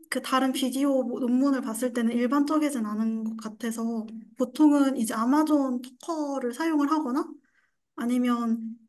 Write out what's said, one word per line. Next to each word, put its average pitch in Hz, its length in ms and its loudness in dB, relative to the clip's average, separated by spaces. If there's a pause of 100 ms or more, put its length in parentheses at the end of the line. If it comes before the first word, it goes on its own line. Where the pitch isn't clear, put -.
(100)
그 254 120 -2
다른 262 300 2
비디오 262 520 2
뭐 240 160 -6
논문을 254 420 2
봤을 226 300 -4
때는 233 200 0
일반적이진 285 720 0
않은 220 380 -2
것 220 140 -6
같아서 226 680 -6 (300)
보통은 277 600 4
이제 226 180 -2
아마존 269 680 2
토커를 277 720 -6
사용을 311 360 0
하거나 311 360 0 (720)
아니면 233 840 -2 (100)